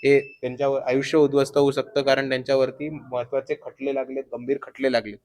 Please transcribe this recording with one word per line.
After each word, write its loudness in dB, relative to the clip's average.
हे 6
त्यांच्यावर -2
आयुष्य 0
उद्ध्वस्त 4
होऊ 4
शकतं -2
कारण 2
त्यांच्यावरती 0
महत्त्वाचे -6
खटले -8
लागलेत, -6
गंभीर -4
खटले -2
लागलेत -2